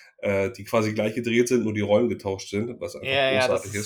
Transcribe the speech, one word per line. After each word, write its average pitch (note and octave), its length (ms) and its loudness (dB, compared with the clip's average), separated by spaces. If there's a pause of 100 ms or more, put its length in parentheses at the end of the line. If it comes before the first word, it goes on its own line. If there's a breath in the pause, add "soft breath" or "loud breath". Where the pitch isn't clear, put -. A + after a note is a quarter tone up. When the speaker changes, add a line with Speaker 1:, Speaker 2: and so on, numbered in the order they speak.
(220 soft breath)
Speaker 1:
Ja. G2 240 0
Speaker 2:
äh, F#2 60 -4
die G2+ 120 -14
quasi G#2+ 280 0
gleich A2 220 -2
gedreht A#2 340 2
sind, A#2+ 160 2
nur G#2+ 100 0
die G#2+ 60 -2
Rollen G#2 280 4
getauscht G2 420 -6
sind, A#2 300 -4
was - 160 -8
einfach - 120 -8
Speaker 1:
Ja, C3+ 220 2
ja, C3+ 80 2
das B2+ 100 4
Speaker 2:
großartig G2+ 260 0
Speaker 1:
ist G2+ 120 -2